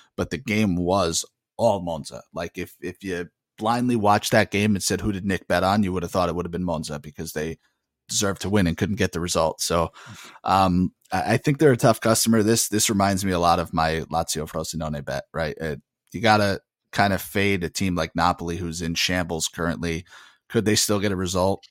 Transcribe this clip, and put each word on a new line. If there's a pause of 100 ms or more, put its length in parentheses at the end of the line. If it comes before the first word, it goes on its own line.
(160)
but
the
game
was (320)
all
Monza. (100)
Like,
if,
if
you (300)
blindly
watched
that
game
and
said,
"Who
did
Nick
bet
on?"
you
would
have
thought
it
would
have
been
Monza
because
they (500)
deserved
to
win
and
couldn't
get
the
result.
So, (540)
um, (180)
I,
I
think
they're
a
tough
customer.
This,
this
reminds
me
a
lot
of
my (100)
Lazio
Frosinone
bet,
right?
Uh, (360)
you
gotta (320)
kind
of
fade
a
team
like
Napoli,
who's
in
shambles
currently. (460)
Could
they
still
get
a
result?